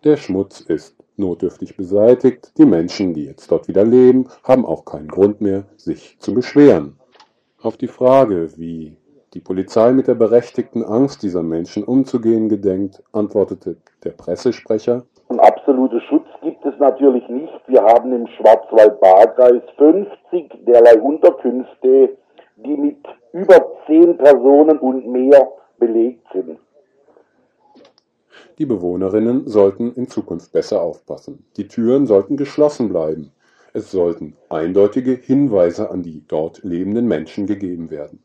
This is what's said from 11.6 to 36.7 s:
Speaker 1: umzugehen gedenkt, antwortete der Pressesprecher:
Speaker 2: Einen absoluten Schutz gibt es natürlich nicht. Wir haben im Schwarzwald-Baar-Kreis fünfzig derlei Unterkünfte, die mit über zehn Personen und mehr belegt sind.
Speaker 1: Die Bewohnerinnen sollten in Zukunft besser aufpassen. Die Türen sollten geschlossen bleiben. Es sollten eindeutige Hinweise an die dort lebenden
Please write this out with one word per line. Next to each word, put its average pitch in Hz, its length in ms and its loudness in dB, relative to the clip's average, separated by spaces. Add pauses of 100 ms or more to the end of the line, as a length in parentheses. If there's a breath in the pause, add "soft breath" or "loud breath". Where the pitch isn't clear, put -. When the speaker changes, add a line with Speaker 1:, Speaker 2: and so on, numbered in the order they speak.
Speaker 1:
umzugehen 113 680 -2
gedenkt, 98 520 -4 (120)
antwortete 98 640 -6 (260)
der 85 80 -10
Pressesprecher: 117 960 -6 (220)
Speaker 2:
Einen 254 100 -6
absoluten - 600 0
Schutz - 260 -4 (160)
gibt - 240 -12
es 135 100 -10
natürlich 131 500 0
nicht. 135 380 -12
Wir 123 160 2
haben 117 320 2
im 117 140 -6
Schwarzwald-Baar-Kreis 110 1400 4 (120)
fünfzig 170 760 -2 (160)
derlei 117 340 6
Unterkünfte, 131 1120 0 (420 soft breath)
die 131 200 -10
mit 143 260 -6 (300)
über 180 320 4 (220)
zehn 170 320 4
Personen 143 580 4
und 131 300 -6
mehr 131 420 2 (300 soft breath)
belegt 117 520 -2
sind. 82 280 -10 (2000 soft breath)
Speaker 1:
Die 156 80 -4
Bewohnerinnen 107 840 -4
sollten 107 460 0
in 123 120 -10
Zukunft - 460 -12
besser - 280 -4
aufpassen. - 640 -14 (120)
Die 101 100 -12
Türen 123 400 -2
sollten 101 300 0
geschlossen 147 500 -4
bleiben. 80 460 -8 (400)
Es - 180 -12
sollten 85 460 -6 (100)
eindeutige 98 640 -2
Hinweise 123 800 -2
an 92 140 -10
die 78 220 -18
dort 80 380 -10
lebenden 95 420 -6